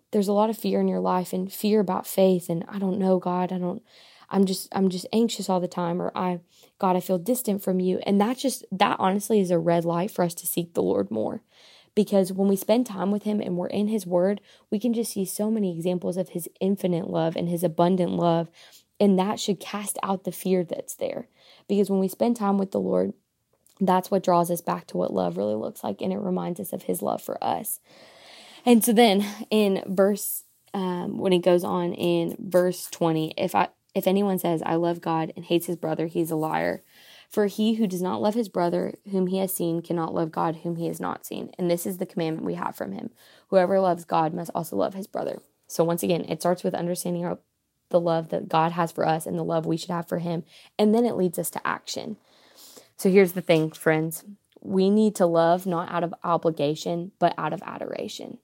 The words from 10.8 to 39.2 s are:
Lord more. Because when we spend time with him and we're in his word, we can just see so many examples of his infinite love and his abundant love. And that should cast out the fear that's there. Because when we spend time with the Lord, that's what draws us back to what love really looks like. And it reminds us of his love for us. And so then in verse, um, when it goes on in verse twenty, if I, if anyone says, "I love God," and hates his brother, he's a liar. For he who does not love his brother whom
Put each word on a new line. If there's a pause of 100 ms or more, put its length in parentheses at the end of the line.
Lord
more. (520)
Because
when
we
spend
time
with
him
and
we're
in
his
word, (300)
we
can
just
see
so
many
examples
of
his (120)
infinite
love
and
his
abundant
love. (500)
And
that
should
cast
out
the
fear
that's
there. (380)
Because
when
we
spend
time
with
the
Lord, (640)
that's
what
draws
us
back
to
what
love
really
looks
like.
And
it
reminds
us
of
his
love
for
us. (840)
And
so
then (260)
in
verse, (300)
um,
when
it
goes
on
in
verse
twenty,
if
I, (260)
if
anyone
says,
"I
love
God,"
and
hates
his
brother,
he's
a
liar. (460)
For
he
who
does
not
love
his
brother (120)
whom